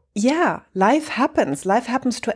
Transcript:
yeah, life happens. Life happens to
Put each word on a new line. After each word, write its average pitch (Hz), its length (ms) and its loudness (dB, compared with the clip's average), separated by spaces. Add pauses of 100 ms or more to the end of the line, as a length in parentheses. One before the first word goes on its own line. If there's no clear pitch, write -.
(200)
yeah, 262 420 0 (120)
life 247 360 2
happens. 240 540 0
Life 214 220 0
happens 247 360 -4
to - 140 -4